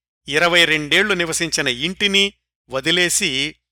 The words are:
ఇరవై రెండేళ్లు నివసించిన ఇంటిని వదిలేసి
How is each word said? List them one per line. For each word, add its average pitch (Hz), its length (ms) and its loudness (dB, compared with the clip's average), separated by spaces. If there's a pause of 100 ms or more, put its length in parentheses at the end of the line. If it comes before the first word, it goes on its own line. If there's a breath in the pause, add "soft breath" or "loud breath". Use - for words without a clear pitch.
(280)
ఇరవై 170 360 4
రెండేళ్లు 156 500 0
నివసించిన 160 540 -2
ఇంటిని 196 640 0 (380)
వదిలేసి 156 840 -2 (160)